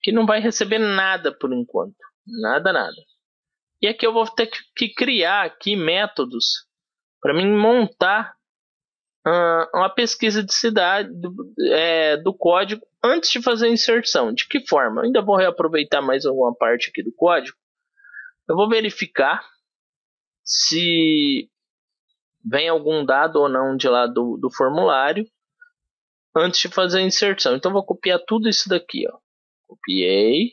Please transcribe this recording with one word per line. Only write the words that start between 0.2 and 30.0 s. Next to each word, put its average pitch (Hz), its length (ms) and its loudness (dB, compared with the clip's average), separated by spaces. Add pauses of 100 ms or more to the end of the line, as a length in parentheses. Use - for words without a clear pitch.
vai 214 160 2
receber 214 380 0
nada 190 580 0
por 131 160 -4
enquanto. 110 440 -4 (300)
Nada, 127 460 -2
nada. 110 240 -4 (840)
E 202 80 0
aqui 220 180 -2
eu 226 60 2
vou 226 160 2
ter 226 180 -2
que, - 120 -14 (180)
que 233 180 -4
criar 202 500 0
aqui 202 300 -6
métodos 160 920 -2 (520)
pra 143 140 0
mim 185 140 0
montar, 214 880 2 (920)
ah, 165 480 0
uma 185 160 0
pesquisa 220 500 -2
de 196 140 -4
cidade, 196 580 0
do, 180 400 -14 (200)
é, 160 440 2
do 170 160 -2
código 190 540 0 (160)
antes 302 280 2
de 240 120 -2
fazer 233 240 2
a 233 40 4
inserção. 226 600 0
De - 140 -4
que 262 220 -4
forma? 127 320 2
Eu 233 60 0
ainda 254 140 2
vou 196 160 0
reaproveitar 165 640 0
mais 135 240 0
alguma 127 300 0
parte 120 360 0
aqui - 120 -8
do 113 100 -6
código. 160 460 0 (880)
Eu 160 60 0
vou 202 140 2
verificar 190 760 -2 (1000)
se 156 1040 0 (960)
vem 139 240 -2
algum 156 360 0
dado 147 360 2
ou 143 80 4
não 135 280 0
de 135 120 0
lá 120 180 2
do, 120 300 -2
do 127 160 -4
formulário 151 720 0 (1120)
antes 175 240 0
de 185 80 -4
fazer 185 300 0
a 185 40 2
inserção. 190 540 0
Então, 185 140 -2
eu 196 40 -6
vou 196 100 0
copiar 180 400 -2
tudo 220 240 0
isso 202 200 -2
daqui, - 400 -4
ó. - 100 -12 (480)
Copiei. 101 880 0